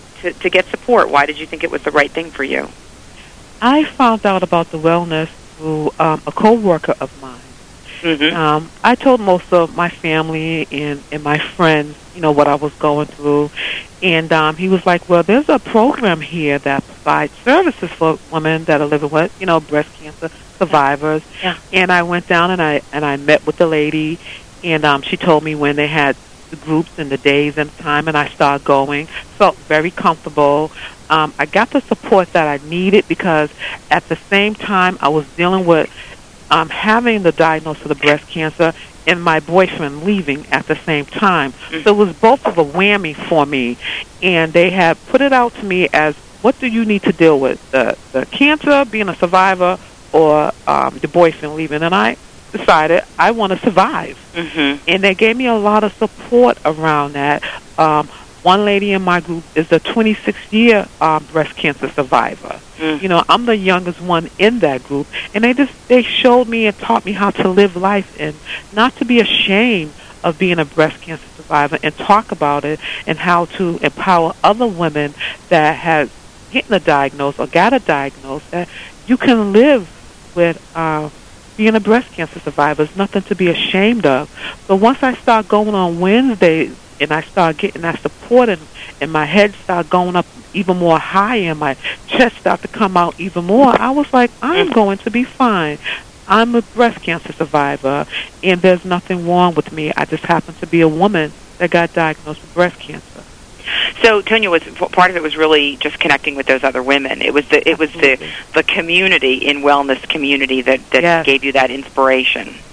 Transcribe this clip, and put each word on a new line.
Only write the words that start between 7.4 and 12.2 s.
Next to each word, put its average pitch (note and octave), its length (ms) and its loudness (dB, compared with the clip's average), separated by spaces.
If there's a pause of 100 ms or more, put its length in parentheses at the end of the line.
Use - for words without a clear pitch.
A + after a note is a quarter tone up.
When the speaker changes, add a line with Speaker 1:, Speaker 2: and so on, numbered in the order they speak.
Speaker 1:
Mm-hmm. D#3+ 340 0
Speaker 2:
Um, D#3 340 0 (140)
I A#3+ 100 4
told B3+ 260 2
most F#3 320 0
of E3+ 220 2
my F3 140 -2
family D#3+ 840 -4
and, C#3+ 400 -8
and D3+ 140 -8
my D3 140 0
friends, D3+ 580 0 (180)
you F3+ 60 -14